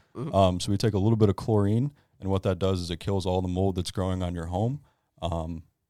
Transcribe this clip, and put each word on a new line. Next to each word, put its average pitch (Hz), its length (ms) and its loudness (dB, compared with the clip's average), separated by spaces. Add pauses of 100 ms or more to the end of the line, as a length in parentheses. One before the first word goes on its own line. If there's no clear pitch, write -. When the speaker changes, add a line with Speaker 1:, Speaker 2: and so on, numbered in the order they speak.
(160)
Speaker 1:
Mm-hmm. 127 180 -6
Speaker 2:
Um, 92 260 4
so 104 120 -2
we 98 60 2
take 107 160 2
a 101 60 0
little 113 180 4
bit 104 120 6
of 95 60 2
chlorine, 110 560 0 (280)
and 95 100 -6
what 95 140 0
that 95 140 0
does 95 240 0
is 85 80 -6
it 87 100 -6
kills 98 260 -2
all 92 160 0
the 92 60 -2
mold 92 280 0
that's 92 160 -4
growing 92 320 -2
on 87 100 -4
your 82 140 -8
home. 110 340 -2 (400)
Um, 82 420 -6 (260)